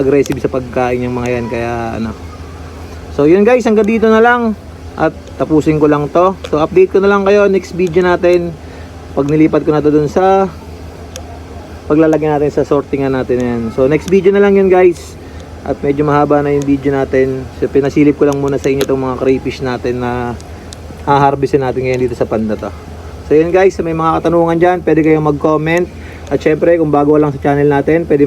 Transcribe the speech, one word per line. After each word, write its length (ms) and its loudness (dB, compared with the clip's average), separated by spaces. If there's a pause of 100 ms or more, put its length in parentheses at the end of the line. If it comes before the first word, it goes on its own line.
aggressive 340 2
sa 120 -4
pagkain 520 -2
yung 140 -4
mga 160 -4
yan, 160 -4
kaya 480 -4
ano. 160 -6 (1040)
So 80 4
yun 180 6
guys, 220 4
hanggang 240 2
dito 180 2
na 140 6
lang 340 2 (380)
at 220 -2 (260)
tapusin 400 2
ko 80 6
lang 220 2
to. 260 2 (160)
So 80 0
update 320 2
ko 80 4
na 80 4
lang 160 2
kayo 240 4
next 240 -2
video 320 0
natin 480 2 (600)
pag 100 0
nilipat 400 2
ko 80 0
na 80 0
to 80 2
dun 160 4
sa 400 2 (1400)
paglalagyan 480 2
natin 160 0
sa 80 0
sortingan 540 0
natin 260 -2
na 60 -2
yan. 140 -2 (120)
So 160 2
next 220 -2
video 240 4
na 80 4
lang 160 4
yun 100 4
guys. 480 2 (500)
At 160 -4
medyo 240 0
mahaba 320 2
na 160 0
yung 80 0
video 300 0
natin. 500 0 (160)
So 80 -2
pinasilip 480 2
ko 140 2
lang 100 0
muna 160 -2
sa 160 0
inyo 140 0
itong 160 0
mga 180 -4
crayfish 400 -2
natin 400 -4
na 380 -4 (680)
haharvestin 640 2
natin 180 -4
ngayon 240 -2
dito 80 -6
sa 140 -2
pond 160 -2
na 100 -4
to. 140 -8 (580)
So 80 4
yun 160 4
guys, 240 2
sa 80 -4
may 140 -4
mga 240 0
katanungan 400 2
dyan, 240 4
pwede 180 2
kayong 320 2
mag-comment. 500 0 (440)
At 80 0
syempre, 400 2
kung 160 0
bago 240 4
lang 160 2
sa 80 -10
channel 240 2
natin, 400 2
pwede 220 2